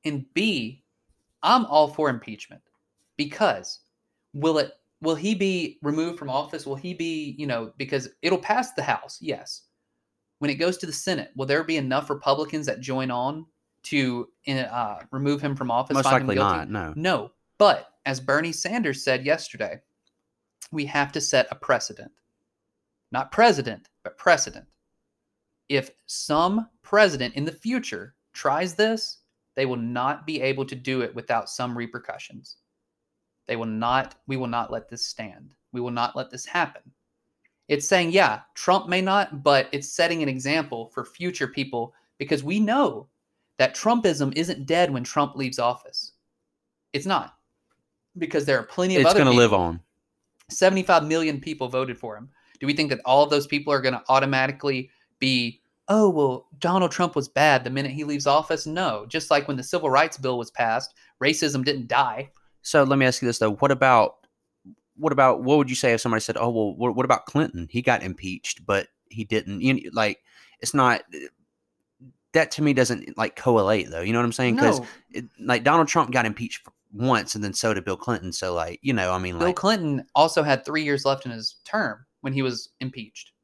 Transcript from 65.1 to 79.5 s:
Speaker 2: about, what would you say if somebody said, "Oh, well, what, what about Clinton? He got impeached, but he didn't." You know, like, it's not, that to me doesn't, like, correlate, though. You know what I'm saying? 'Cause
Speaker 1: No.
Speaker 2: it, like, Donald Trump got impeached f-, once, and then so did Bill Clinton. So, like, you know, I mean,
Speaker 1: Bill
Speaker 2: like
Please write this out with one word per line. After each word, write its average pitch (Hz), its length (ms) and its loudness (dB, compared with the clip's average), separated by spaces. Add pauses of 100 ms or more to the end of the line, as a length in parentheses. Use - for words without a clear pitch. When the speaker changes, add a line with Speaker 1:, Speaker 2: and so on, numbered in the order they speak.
Speaker 2:
about, 131 320 4
what 139 140 4
would 135 120 2
you 127 60 -4
say 120 180 2
if 113 80 2
somebody 110 200 0
said, - 160 -6
"Oh, 117 120 0
well, 110 260 0
what, 110 200 0
what 127 100 0
about 131 200 2
Clinton? 87 440 -2
He 120 120 -2
got 123 200 0
impeached, 92 640 -10
but 98 220 0 (220)
he 107 160 -10
didn't." 101 360 -4
You 131 120 2
know, - 80 -2 (100)
like, 104 320 -2 (380)
it's - 120 -6
not, 127 300 4 (1300)
that 160 200 2
to 151 100 -4
me 143 120 4
doesn't, 117 440 0
like, 110 180 -4
correlate, 107 540 4
though. 82 120 -6
You 104 120 -2
know 117 60 2
what 120 60 2
I'm 117 60 0
saying? 123 260 2
'Cause 147 220 4
Speaker 1:
No. 117 80 -10 (240)
Speaker 2:
it, 123 140 -10 (140)
like, 120 240 0
Donald 151 260 4
Trump 131 220 2
got 123 140 2
impeached 110 400 -6
f-, - 80 -20 (180)
once, 113 440 0
and 104 80 -4
then 98 100 -4
so 110 200 0
did 95 120 -4
Bill 95 120 -4
Clinton. 95 340 -4
So, 92 220 -4
like, 85 280 -4
you 135 120 -2
know, 92 180 0
I 92 80 0
mean, 92 180 -4
Speaker 1:
Bill 170 100 2
Speaker 2:
like 180 80 0